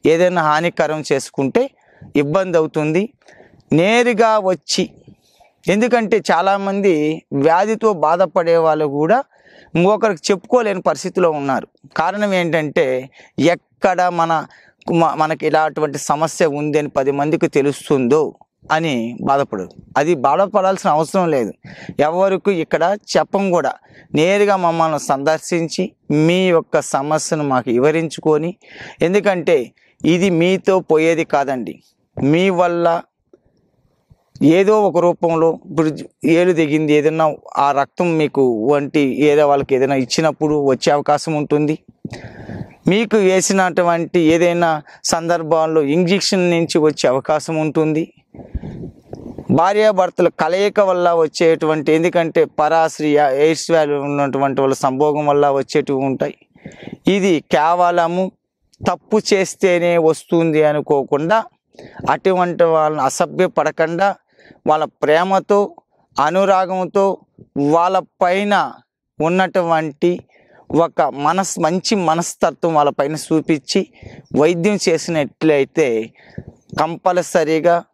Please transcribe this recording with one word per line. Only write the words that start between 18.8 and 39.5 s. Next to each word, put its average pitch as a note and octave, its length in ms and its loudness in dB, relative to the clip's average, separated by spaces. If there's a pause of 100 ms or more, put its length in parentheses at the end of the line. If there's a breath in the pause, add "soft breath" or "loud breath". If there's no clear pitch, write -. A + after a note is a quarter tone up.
బాధపడరు. A#2+ 400 -2 (300)
అది D#3+ 140 0 (120)
బాధపడాల్సిన F#3+ 720 0
అవసరం F3 280 -2 (100)
లేదు. A2 180 -2 (540 loud breath)
ఎవరికి F#3+ 440 0 (140)
ఇక్కడ D#3+ 180 0 (300)
చెప్పం F#3+ 300 0 (120)
కూడా. C#3+ 180 -2 (460 soft breath)
నేరుగా G3+ 360 2 (100)
మమ్మల్ని D#3+ 340 0 (120)
సందర్శించి D#3+ 760 -2 (400)
మీ F3 140 2 (160)
యొక్క D#3 260 0 (140)
సమస్యను D3+ 580 -2
మాకు B2+ 240 -2
వివరించుకొని, D#3 760 0 (560 loud breath)
ఎందుకంటే F3+ 500 0 (580 soft breath)
ఇది F#3+ 140 2 (120)
మీతో F#3 340 2 (160)
పోయేది D#3+ 420 2
కాదండి. C3 420 -4 (560)
మీ E3+ 120 2 (160)
వల్ల E3+ 280 0 (1700)
ఏదో G3 180 4 (120)
ఒక E3 180 0
రూపంలో E3 420 0 (220)
ఇప్పుడు D#3+ 200 0 (480)
ఏలు F3+ 220 2
దిగింది, D3+ 400 0
ఏదైనా D#3+ 260 0 (400)
ఆ - 20 2 (120)
రక్తం - 280 -2 (140)
మీకు C#3 220 0 (260)
వంటి C#3+ 340 0 (260)
ఏదో D3 200 4
వాళ్ళకి C#3 280 0